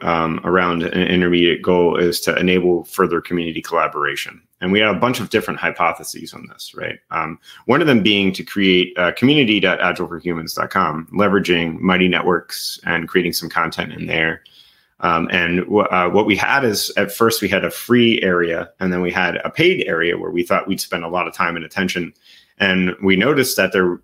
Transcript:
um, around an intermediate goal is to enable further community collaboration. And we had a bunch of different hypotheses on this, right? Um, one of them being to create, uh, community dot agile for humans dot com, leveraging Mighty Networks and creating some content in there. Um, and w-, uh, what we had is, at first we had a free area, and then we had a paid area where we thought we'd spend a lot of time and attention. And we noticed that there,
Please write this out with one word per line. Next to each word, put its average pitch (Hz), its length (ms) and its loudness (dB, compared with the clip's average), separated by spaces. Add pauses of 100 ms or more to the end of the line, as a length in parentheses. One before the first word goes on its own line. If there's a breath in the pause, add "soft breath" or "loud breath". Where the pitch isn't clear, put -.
um, 82 400 0
around 87 400 2
an 90 240 0
intermediate 87 560 2
goal 87 340 4
is 87 240 0
to 85 160 -2
enable 90 460 2
further 85 360 0
community 82 440 -6
collaboration. 76 760 -4 (220)
And 92 100 0
we 101 80 4
had 107 140 4
a 87 60 -2
bunch 101 200 0
of 98 120 -6
different 101 280 -2
hypotheses 85 760 -4
on - 120 -16
this, - 280 -20
right? - 240 -10 (100)
Um, 85 300 -6 (260 loud breath)
one 135 160 4
of 165 60 4
them 120 160 4
being 101 300 4
to 87 100 -10
create, 90 540 2
uh, 87 160 2
community 123 460 4
dot 92 220 2
agile 87 260 -2
for 85 120 -10
humans 82 340 -6
dot 82 160 -4
com, 82 440 -2
leveraging 87 640 0
Mighty 92 300 2
Networks - 760 -2
and 85 220 -2
creating 87 260 0
some 82 160 -8
content 82 440 -4
in 85 120 -10
there. 82 380 -4 (580 soft breath)
Um, 82 300 0
and 87 340 0
w-, 104 200 2
uh, 90 240 0
what 101 160 2
we 107 120 2
had 131 260 0
is, 104 320 -2
at 98 160 -2
first - 300 0
we 98 80 -2
had 92 160 0
a 85 60 -4
free 117 500 2
area, 87 480 -2 (100)
and 92 140 -2
then 90 80 -2
we 87 100 -2
had 90 260 -2
a - 120 -6
paid 180 380 2
area 87 300 0
where 87 140 -8
we 87 120 -2
thought 92 240 0
we'd 95 120 -4
spend 85 240 -6
a 82 60 -8
lot 87 180 -2
of 82 60 -10
time 85 240 -2
and 80 80 -8
attention. 90 480 -4 (440 soft breath)
And 92 460 2
we 98 140 4
noticed 131 400 2
that 95 160 2
there, 90 300 2